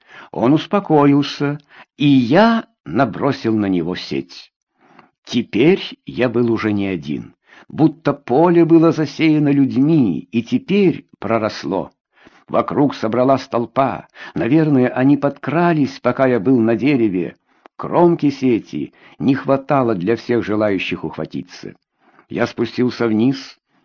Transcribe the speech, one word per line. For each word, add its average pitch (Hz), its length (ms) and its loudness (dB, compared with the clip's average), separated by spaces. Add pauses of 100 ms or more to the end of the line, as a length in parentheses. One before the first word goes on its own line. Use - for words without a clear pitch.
(320)
Он 117 200 0
успокоился, 147 1080 2 (380)
и 147 80 0
я 151 600 4 (200)
набросил 113 720 -2
на 101 120 0
него 90 280 -2
сеть. - 560 -10 (720)
Теперь 123 840 0
я 123 240 -2
был 117 220 0
уже 107 220 -2
не 101 140 -2
один, 71 480 -8 (320)
будто 147 460 -2
поле 165 520 2
было 160 260 6
засеяно 151 580 0
людьми 135 840 2
и 113 120 -2
теперь 180 640 0 (120)
проросло. 95 720 -4 (560)
Вокруг 107 480 -2
собралась 123 520 0
толпа. 117 600 -4 (280)
Наверное, 131 540 2
они 135 260 2
подкрались, 143 840 -2
пока 131 280 0
я 123 120 0
был 123 200 2
на 113 160 2
дереве. 107 600 -2 (400)
Кромки 156 520 0
сети 107 640 -4 (260)
не 131 160 0
хватало 135 600 -2
для 95 200 -2
всех 117 280 -2
желающих 101 600 -4
ухватиться. 78 720 -12 (540)
Я 101 180 -2
спустился 117 600 -4
вниз, 120 500 -2 (280)